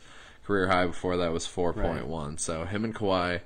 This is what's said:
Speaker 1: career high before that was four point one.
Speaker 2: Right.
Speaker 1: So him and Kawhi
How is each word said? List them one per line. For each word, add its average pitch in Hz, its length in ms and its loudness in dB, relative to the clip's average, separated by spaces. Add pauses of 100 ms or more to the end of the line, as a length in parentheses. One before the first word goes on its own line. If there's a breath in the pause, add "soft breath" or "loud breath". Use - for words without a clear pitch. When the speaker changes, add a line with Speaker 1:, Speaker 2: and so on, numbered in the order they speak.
(460 loud breath)
Speaker 1:
career 98 220 4
high 92 180 6
before 90 320 0
that 87 160 2
was 85 140 -2
four 87 260 0
point 82 320 -2
one. 76 260 -4
Speaker 2:
Right. 78 80 -6
Speaker 1:
So 82 260 -2
him 104 200 -2
and 113 80 -2
Kawhi 90 520 2